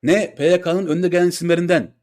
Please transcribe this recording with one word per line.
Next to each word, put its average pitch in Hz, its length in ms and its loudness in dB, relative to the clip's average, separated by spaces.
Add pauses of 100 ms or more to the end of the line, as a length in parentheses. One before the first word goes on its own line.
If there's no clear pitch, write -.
Ne 190 320 0
P 143 100 -6
Y 175 160 4
K'nın 180 260 -2
önde 175 220 -2
gelen 175 200 2
isimlerinden 170 760 0